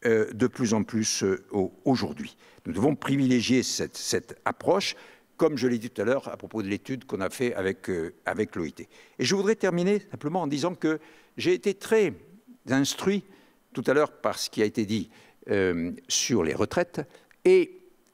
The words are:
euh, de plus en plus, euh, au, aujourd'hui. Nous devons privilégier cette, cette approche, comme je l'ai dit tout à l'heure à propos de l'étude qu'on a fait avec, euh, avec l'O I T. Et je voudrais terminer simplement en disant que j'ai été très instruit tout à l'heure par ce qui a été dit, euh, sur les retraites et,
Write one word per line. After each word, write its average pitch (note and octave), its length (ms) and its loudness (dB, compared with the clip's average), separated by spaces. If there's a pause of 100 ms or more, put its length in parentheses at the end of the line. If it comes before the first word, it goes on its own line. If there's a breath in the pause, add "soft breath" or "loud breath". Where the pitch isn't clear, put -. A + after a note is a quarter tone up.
euh, A2+ 280 2
de A2 140 2
plus A#2 280 0
en G#2+ 100 2
plus, A2 400 -2
euh, F#2+ 260 0
au, F#2+ 220 0 (120)
aujourd'hui. E2 520 -2 (300 soft breath)
Nous E2+ 60 -6
devons A#2 220 2
privilégier B2+ 680 2
cette, - 320 -6
cette - 480 -6
approche, D#3 500 0 (420 loud breath)
comme D3+ 220 2
je A#2 80 0
l'ai A#2+ 120 2
dit A2 120 -10
tout - 120 -6
à - 20 0
l'heure B2+ 240 0
à - 80 -10
propos G#2+ 260 -8
de F#2+ 60 -6
l'étude A2+ 360 -6
qu'on G2+ 160 -6
a F#2 100 -2
fait A#2+ 240 -4
avec, F#2+ 360 -4
euh, E2+ 240 -2 (120)
avec F2+ 280 -4
l'O F2+ 100 -4
I D2 80 -8
T. - 160 -18 (300 soft breath)
Et C3 60 0
je B2 100 0
voudrais G3+ 220 0
terminer F#3+ 560 0
simplement E3 300 -4
en D#3 40 -4
disant D3 300 -2
que D#3 240 -2 (360 soft breath)
j'ai - 160 0
été F#3+ 220 0
très G3 400 2 (560)
instruit C#3+ 540 0 (480 soft breath)
tout C3+ 160 -6
à C3+ 40 4
l'heure D3 200 4
par - 260 -2
ce - 120 -6
qui A2 120 0
a G#2+ 40 4
été G#2 200 -2
dit, G#2 240 -2 (400 soft breath)
euh, F2+ 400 0 (160)
sur - 380 0
les D2 100 0
retraites - 460 -2 (440 soft breath)
et, F#3 360 6 (340)